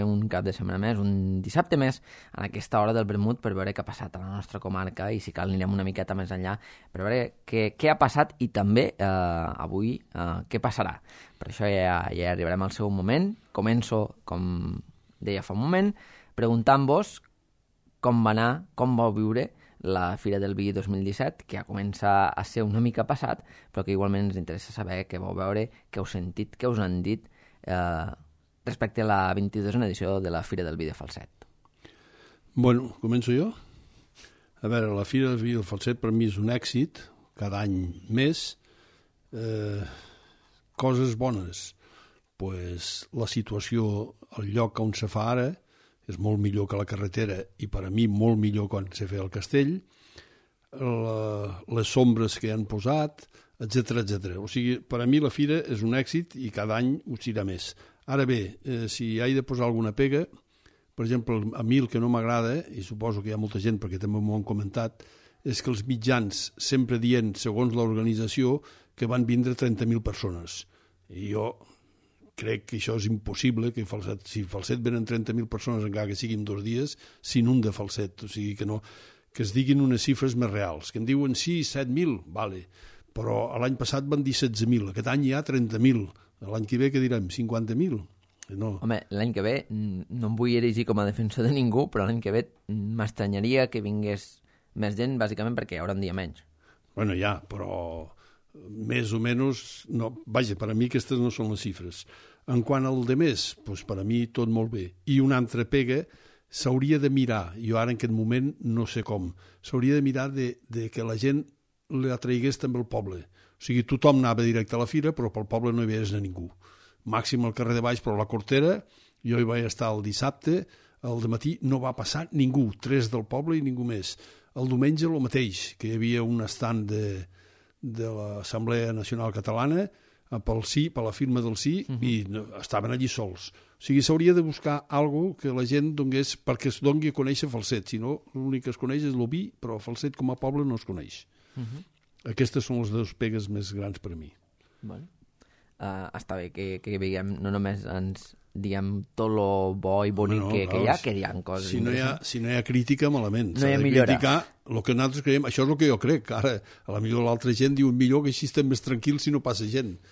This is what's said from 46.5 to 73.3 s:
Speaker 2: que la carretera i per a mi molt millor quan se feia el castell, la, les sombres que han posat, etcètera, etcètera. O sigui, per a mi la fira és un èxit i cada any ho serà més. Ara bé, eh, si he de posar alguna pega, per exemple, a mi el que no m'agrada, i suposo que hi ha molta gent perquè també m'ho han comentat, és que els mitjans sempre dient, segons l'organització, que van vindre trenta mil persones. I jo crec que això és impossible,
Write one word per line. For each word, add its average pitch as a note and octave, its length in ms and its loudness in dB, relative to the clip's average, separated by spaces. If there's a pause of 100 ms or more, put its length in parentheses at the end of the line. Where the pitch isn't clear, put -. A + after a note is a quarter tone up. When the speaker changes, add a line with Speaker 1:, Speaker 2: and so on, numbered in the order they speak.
Speaker 2:
que G2+ 80 -4
la G2+ 80 -2
carretera G2+ 540 -4 (180)
i - 80 -8
per G#2 160 -4
a F#2 80 -6
mi A2 160 2
molt G#2+ 320 4
millor G#2 320 2
quan G2 240 -4
se G#2 160 -6
feia G2 140 -4
el F#2+ 100 -8
castell, C#3 380 2 (1040)
la, A2 920 -4
les A2+ 200 0
sombres A#2 520 6
que A2 140 -2
han A2 140 -2
posat, C#3 580 -2 (340)
etcètera, A#2 440 0
etcètera. F#2+ 380 -4
O G#2 100 -8
sigui, B2 280 0
per A#2+ 220 -6
a A#2+ 60 0
mi D3 160 6
la C#3 80 2
fira D3 300 2 (100)
és A2 140 -2
un A#2 120 2
èxit D#3+ 380 -2
i B2+ 180 -6
cada G#2+ 240 -2
any B2+ 180 2 (100)
ho B2 160 -8
serà G#2+ 260 -2
més. F2+ 240 -6 (400)
Ara C3+ 160 2
bé, A2+ 340 -2
eh, A#2 300 -4
si A2+ 260 -4
he A#2+ 160 0
de C3+ 100 2
posar B2 220 -2
alguna A2+ 300 0
pega, C#3 300 2 (720)
per A2+ 120 -2
exemple, A#2 320 0 (160)
a A#2 80 -6
mi B2 180 4
el A#2+ 100 0
que A#2+ 80 0
no A#2+ 100 2
m'agrada, A#2 500 0 (120)
i A#2 120 -10
suposo G#2+ 400 -4
que G#2+ 80 -6
hi G#2+ 40 -4
ha G#2+ 60 -4
molta G#2 180 -4
gent A2 220 0
perquè F#2 180 -4
també G#2 220 0
m'ho G#2+ 160 2
han G2+ 100 -2
comentat, G#2 560 -4 (420)
és B2 160 -2
que - 100 -4
els G#2+ 140 -2
mitjans A#2+ 720 0
sempre B2 420 0
dient, A#2 360 4
segons A2+ 400 0
l'organització, A2+ 840 2 (360)
que A#2+ 120 -2
van B2 200 2
vindre B2 280 2
trenta A#2 300 0
mil A#2 160 2
persones. F2+ 600 -6 (460)
I F#2+ 240 -8
jo G#2+ 160 -2 (880)
crec A2 320 -4
que A#2 120 -6
això A2+ 180 -2
és G2+ 100 -2
impossible, A2+ 640 0